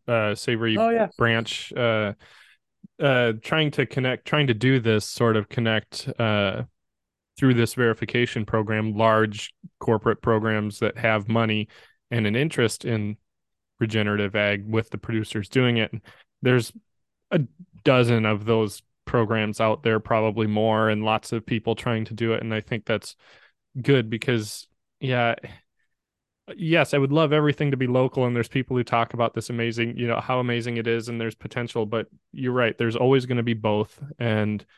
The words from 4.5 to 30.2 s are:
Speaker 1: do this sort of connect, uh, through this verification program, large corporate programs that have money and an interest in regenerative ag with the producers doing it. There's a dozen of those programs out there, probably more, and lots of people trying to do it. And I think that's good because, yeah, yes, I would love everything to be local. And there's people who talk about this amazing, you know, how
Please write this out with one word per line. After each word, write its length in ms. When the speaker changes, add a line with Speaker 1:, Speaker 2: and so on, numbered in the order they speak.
Speaker 1:
do 260
this 260
sort 300
of 140
connect, 580
uh, 460
through 180
this 180
verification 720
program, 480
large 600
corporate 420
programs 580
that 180
have 300
money 400
and 160
an 80
interest 500
in 320
regenerative 560
ag 300
with 240
the 80
producers 520
doing 280
it. 140
There's 300
a 100
dozen 420
of 200
those 380
programs 540
out 220
there, 180
probably 460
more, 440
and 140
lots 280
of 140
people 280
trying 320
to 80
do 200
it. 100
And 100
I 80
think 240
that's 300
good 280
because, 580
yeah, 360
yes, 380
I 60
would 140
love 200
everything 380
to 60
be 100
local. 380
And 100
there's 140
people 280
who 60
talk 300
about 200
this 160
amazing, 480
you 80
know, 140
how 200